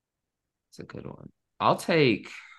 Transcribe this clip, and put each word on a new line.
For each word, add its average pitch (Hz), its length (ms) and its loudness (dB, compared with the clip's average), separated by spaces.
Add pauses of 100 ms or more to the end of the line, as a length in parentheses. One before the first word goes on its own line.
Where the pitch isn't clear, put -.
(720)
That's - 100 -20
a - 20 -12 (100)
good - 140 -14
one. - 240 -16 (300)
I'll 131 160 4
take, 147 540 2 (280)